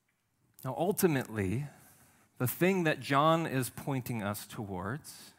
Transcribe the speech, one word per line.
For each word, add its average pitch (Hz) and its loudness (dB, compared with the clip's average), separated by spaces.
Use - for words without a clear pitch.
Now, 131 -6
ultimately, 139 2
the 127 2
thing 180 2
that 156 2
John 151 4
is 127 -2
pointing 127 -6
us 101 -4
towards 98 -8